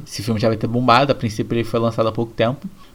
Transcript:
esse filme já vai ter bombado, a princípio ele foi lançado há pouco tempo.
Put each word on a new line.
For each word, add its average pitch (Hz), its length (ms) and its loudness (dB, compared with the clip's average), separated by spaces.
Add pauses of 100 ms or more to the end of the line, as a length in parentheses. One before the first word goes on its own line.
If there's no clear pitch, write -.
esse - 200 -10
filme 110 160 -2
já 113 80 2
vai 113 80 2
ter 113 100 -4
bombado, 123 460 4
a - 20 -6
princípio 113 400 -4
ele 117 80 2
foi 117 160 -4
lançado 113 300 0
há 110 40 0
pouco 117 200 -4
tempo. 120 360 -2 (260)